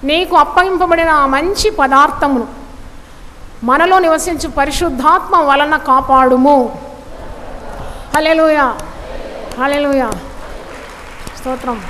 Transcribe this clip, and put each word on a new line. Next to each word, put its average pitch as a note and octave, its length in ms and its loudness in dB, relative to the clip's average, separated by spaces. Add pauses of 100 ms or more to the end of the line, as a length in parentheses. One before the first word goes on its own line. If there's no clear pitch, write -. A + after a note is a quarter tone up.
నీకు E4 320 0
అప్పగింపబడిన E4+ 720 2
ఆ D4 160 4
మంచి E4 440 0
పదార్థమును C#4 760 2 (1160)
మనలో E4 360 4
నివసించు D#4+ 500 0
పరిశుద్ధాత్మ D4 840 0
వలన D4 420 2
కాపాడుము." C4 1000 4 (1400)
హల్లెలూయా, D#4 600 4 (840)
హల్లెలూయా, C#4 480 0 (1300)
స్తోత్రం. B3+ 520 -6